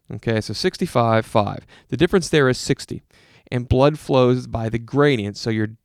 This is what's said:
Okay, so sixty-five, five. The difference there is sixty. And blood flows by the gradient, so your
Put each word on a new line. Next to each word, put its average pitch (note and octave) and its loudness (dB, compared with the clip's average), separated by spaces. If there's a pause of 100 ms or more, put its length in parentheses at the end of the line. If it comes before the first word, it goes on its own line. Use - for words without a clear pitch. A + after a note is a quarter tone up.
Okay, A2 -4
so G#2+ -8
sixty-five, A#2 0
five. G2+ -2 (240)
The B2 -6
difference F3 0
there C#3+ 4
is B2+ 0
sixty. - -6 (480)
And B2 -6
blood C#3+ 4
flows B2+ 2
by A#2 -6
the A2+ -4
gradient, A#2 0
so - -6
your A2 0 (180)